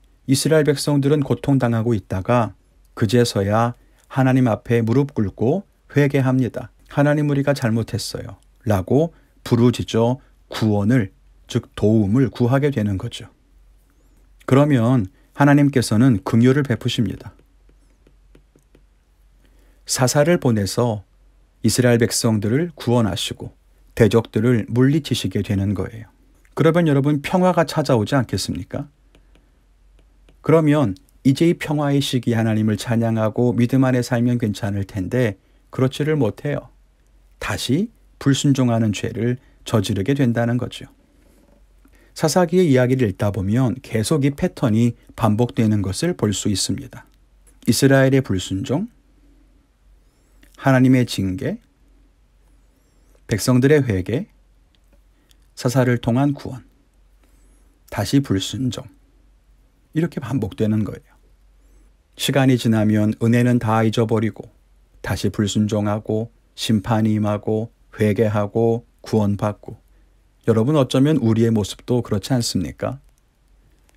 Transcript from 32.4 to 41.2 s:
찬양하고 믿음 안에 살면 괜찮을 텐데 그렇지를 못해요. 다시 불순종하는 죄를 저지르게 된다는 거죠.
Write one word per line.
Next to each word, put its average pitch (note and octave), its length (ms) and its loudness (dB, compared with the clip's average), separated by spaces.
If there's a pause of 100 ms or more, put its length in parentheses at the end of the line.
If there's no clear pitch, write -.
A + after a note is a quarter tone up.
찬양하고 A2+ 760 0
믿음 A#2+ 300 2
안에 B2+ 200 0
살면 A#2+ 340 0
괜찮을 G2+ 460 -4
텐데 G2+ 540 -4 (340)
그렇지를 C#3+ 440 -2
못해요. C#3+ 540 -4 (720)
다시 C3+ 520 -4 (280)
불순종하는 B2 760 0
죄를 A#2+ 440 -4 (280)
저지르게 G2+ 480 0
된다는 A#2 440 0
거죠. - 280 -10 (1300)